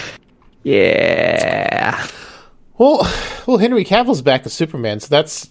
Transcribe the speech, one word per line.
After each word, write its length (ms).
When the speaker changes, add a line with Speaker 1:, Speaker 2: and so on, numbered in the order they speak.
Speaker 1:
yeah. 1400
Speaker 2:
Well, 300
well, 120
Henry 260
Cavill's 380
back 240
as 60
Superman, 480
so 80
that's 240